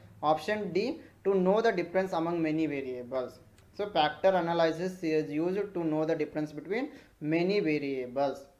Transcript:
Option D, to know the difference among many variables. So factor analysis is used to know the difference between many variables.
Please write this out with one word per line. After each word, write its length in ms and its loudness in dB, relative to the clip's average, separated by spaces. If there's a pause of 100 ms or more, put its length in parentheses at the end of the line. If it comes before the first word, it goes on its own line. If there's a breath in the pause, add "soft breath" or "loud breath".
(240 loud breath)
Option 500 0
D, 280 -2 (220 loud breath)
to 100 2
know 280 4
the 100 4
difference 420 -2
among 280 0
many 240 0
variables. 760 -6 (340)
So 160 -4
factor 400 2
analysis 760 2
is 280 2
used 420 -2
to 100 -2
know 220 2
the 100 2
difference 360 -4
between 340 -4 (500 loud breath)
many 240 2 (120)
variables. 680 -2 (200)